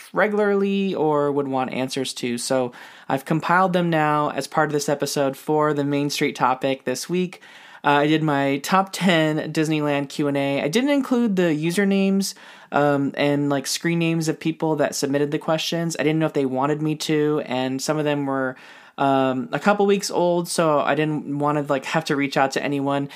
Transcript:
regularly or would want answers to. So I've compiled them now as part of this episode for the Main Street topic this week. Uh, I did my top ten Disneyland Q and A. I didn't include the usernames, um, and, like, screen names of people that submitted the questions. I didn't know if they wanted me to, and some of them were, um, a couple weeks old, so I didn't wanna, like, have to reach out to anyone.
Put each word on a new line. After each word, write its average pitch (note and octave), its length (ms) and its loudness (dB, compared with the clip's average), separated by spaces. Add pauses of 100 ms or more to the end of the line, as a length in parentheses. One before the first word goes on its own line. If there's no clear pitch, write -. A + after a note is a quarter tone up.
(140)
regularly G3 800 2
or D3 360 2
would C#3+ 180 -2
want C3 260 -2
answers C3 400 -4
to. A#2+ 240 -4
So B2+ 340 0 (340)
I've C3+ 200 -4
compiled F3 480 2
them F3 160 0
now D3+ 400 2
as - 160 -4
part D3+ 240 0
of - 20 -2
this D3 160 -2
episode C#3+ 480 -2
for D3+ 380 0
the C#3+ 100 0
Main C#3+ 240 0
Street C#3+ 280 -2
topic C3 480 0
this B2+ 220 -4
week. F3+ 360 -4 (420)
Uh, C#3+ 160 4
I D3 60 4
did D#3 160 4
my C#3 360 2
top F#3+ 340 0
ten D#3 600 2
Disneyland D3 560 0
Q D3 200 -2
and C#3 100 0
A. C#3 240 0
I B2 60 0
didn't A#3 200 2
include B3 480 0
the F3 180 2
usernames, G3 800 0 (400)
um, C#3+ 420 2
and, C#3+ 360 0
like, C#3 160 -2
screen E3+ 320 -2
names E3 280 0
of D#3 140 -4
people D#3+ 360 -2
that D3 180 -2
submitted C#3+ 380 0
the D#3 60 -2
questions. E3 600 -2
I - 40 -4
didn't D#3 160 2
know D#3+ 80 2
if D3 60 -4
they C#3+ 140 0
wanted C3+ 340 -2
me D#3 160 -2
to, D3+ 480 0
and C3 360 -4
some D3+ 180 -2
of D3+ 60 -2
them C#3+ 220 0
were, C3+ 300 -4 (420)
um, C3+ 540 0
a D3 80 -2
couple G3+ 260 2
weeks G3+ 240 0
old, F3 380 0
so D#3 320 2
I C3 160 2
didn't D3+ 420 -2
wanna, D3 240 0
like, C#3 220 -2
have D#3+ 220 -2
to D3+ 100 0
reach C#3 200 -2
out C#3 140 4
to - 120 -4
anyone. C#3 540 -2